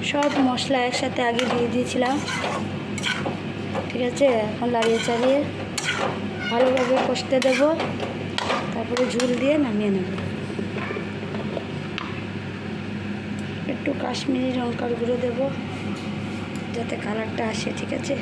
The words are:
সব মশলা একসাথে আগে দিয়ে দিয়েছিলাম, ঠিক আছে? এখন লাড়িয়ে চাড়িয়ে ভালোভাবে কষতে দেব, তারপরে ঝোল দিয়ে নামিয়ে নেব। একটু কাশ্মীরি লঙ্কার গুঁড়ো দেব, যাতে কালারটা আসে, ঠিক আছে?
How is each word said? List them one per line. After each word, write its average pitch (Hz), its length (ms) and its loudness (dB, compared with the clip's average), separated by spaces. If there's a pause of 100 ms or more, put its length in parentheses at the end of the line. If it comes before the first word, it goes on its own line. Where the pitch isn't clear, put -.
(140)
সব 285 180 4 (160)
মশলা 254 320 2 (100)
একসাথে 262 400 -2
আগে 233 220 2
দিয়ে 240 220 2
দিয়েছিলাম, 247 420 2 (1700)
ঠিক 233 200 -2
আছে? 269 160 4 (180)
এখন 214 320 -2
লাড়িয়ে 226 320 4
চাড়িয়ে 247 300 4 (1120)
ভালোভাবে 254 460 4 (120)
কষতে 262 380 2
দেব, 262 160 6 (1120)
তারপরে 240 300 0 (100)
ঝোল 247 180 2 (100)
দিয়ে 277 140 4 (100)
নামিয়ে 208 300 2
নেব। 180 120 0 (3750)
একটু - 160 -4 (140)
কাশ্মীরি 254 460 0 (100)
লঙ্কার 240 400 0
গুঁড়ো 240 260 2
দেব, 240 120 0 (1400)
যাতে 240 200 -2 (100)
কালারটা 240 460 -2
আসে, - 180 -2 (100)
ঠিক 202 200 -4
আছে? 277 220 -2